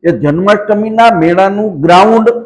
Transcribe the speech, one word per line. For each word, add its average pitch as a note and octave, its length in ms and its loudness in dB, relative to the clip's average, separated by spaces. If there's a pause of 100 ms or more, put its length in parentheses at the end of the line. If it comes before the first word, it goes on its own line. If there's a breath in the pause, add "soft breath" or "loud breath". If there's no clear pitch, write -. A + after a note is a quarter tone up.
એ E3+ 60 0 (160)
જન્માષ્ટમીના G#3 840 0 (100)
મેળાનું G3 500 0 (140)
ગ્રાઉન્ડ A3 420 4 (180)